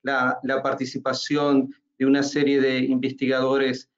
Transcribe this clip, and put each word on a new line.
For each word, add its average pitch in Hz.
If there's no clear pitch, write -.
la, 127
la 135
participación 135
de 131
una 139
serie 143
de 131
investigadores 131